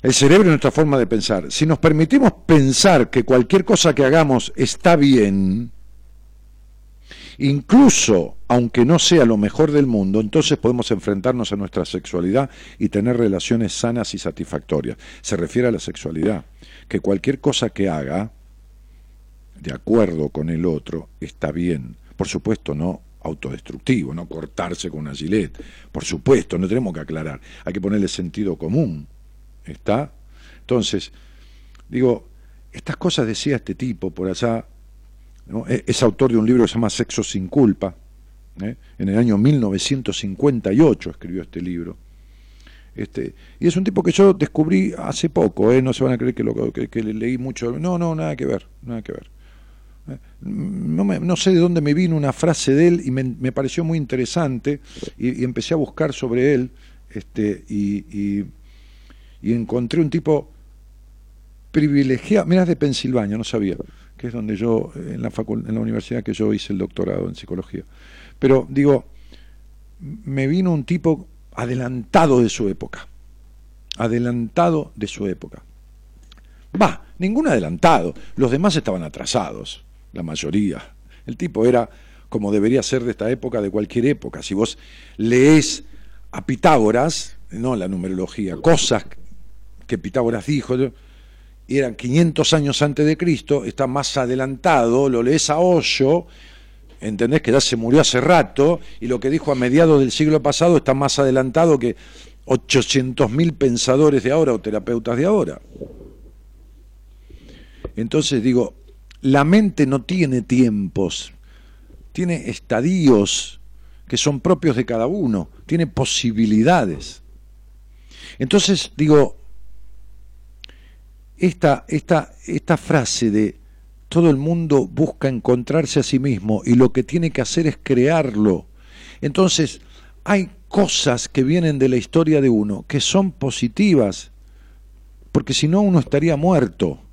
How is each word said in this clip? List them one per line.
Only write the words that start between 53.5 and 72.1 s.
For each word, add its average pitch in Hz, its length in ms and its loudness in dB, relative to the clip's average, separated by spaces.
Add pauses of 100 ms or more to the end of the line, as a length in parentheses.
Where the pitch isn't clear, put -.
pareció 139 320 -4
muy 165 120 -2
interesante 135 840 -4 (360)
y, 127 240 -4
y - 40 0
empecé 120 280 -4
a 165 40 0
buscar 151 340 -2
sobre 127 420 0
él, 127 180 -2 (380)
este, 104 600 -6
y, 101 300 -4 (120)
y, 101 340 -4 (960)
y 110 120 -2
encontré 120 480 -2
un 151 80 0
tipo 156 420 -2 (1200)
privilegiado. 143 760 0
Mirá, 180 180 2
es 170 40 0
de 170 80 0
Pensilvania, 123 600 -2
no 113 80 -6
sabía, 101 320 -4 (400)
que 120 100 -12
es 117 60 -10
donde 107 240 -6
yo, 113 360 -2
en - 280 -12
la 117 100 -8
facul-, 113 360 -6
en 110 60 -6
la 113 60 -4
universidad 113 420 -6
que 107 120 -6
yo 107 200 -2
hice 104 200 -6
el 95 60 -6
doctorado 92 500 -6
en 90 60 -10
psicología. - 480 -12 (560)
Pero, 135 300 4
digo, 139 360 2 (920)
me 135 480 -6
vino 180 260 0
un 143 100 -2
tipo 165 460 -2 (240)
adelantado 127 880 2